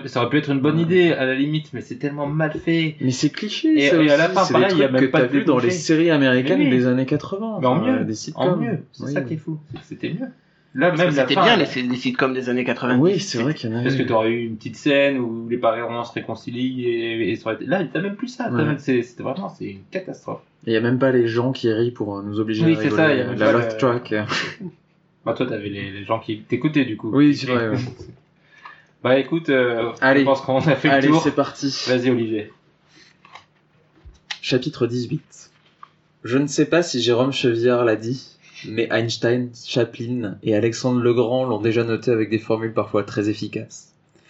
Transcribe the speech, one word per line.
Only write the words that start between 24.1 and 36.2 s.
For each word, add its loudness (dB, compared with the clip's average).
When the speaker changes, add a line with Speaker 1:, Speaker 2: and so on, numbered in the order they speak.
Speaker 1:
Bah, -2
toi, -2
t'avais -8
les, -8
les -12
gens -2
qui -8
t'écoutaient, 0
du -6
coup. -8
Speaker 2:
Oui, 6
c'est -8
vrai, 0
ouais. -2
Speaker 1:
<laughs> -4
Bah, 4
écoute, -2
euh, 2
Speaker 2:
Allez. 4
Speaker 1:
je 4
pense 2
qu'on 0
a 4
fait 0
le 4
Speaker 2:
Allez, 4
Speaker 1:
tour. 6
Speaker 2:
c'est 0
parti. -2
Speaker 1:
Vas-y, 2
Olivier. -2
Speaker 2:
Chapitre -2
dix-huit. -8